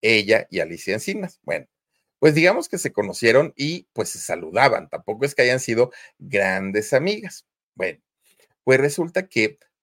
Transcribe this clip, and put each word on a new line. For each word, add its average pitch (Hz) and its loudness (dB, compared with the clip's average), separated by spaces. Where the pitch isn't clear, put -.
ella 110 2
y 90 -4
Alicia 85 -4
Encinas. 190 -8
Bueno, - -8
pues 147 6
digamos 185 2
que 185 -6
se - -6
conocieron 117 2
y, 156 -6
pues, 104 -6
se 85 -12
saludaban. 87 -2
Tampoco 107 -8
es 143 -4
que 123 4
hayan 127 2
sido 120 0
grandes 98 -2
amigas. 190 -2
Bueno, 92 -6
pues 131 4
resulta 170 -4
que 107 -2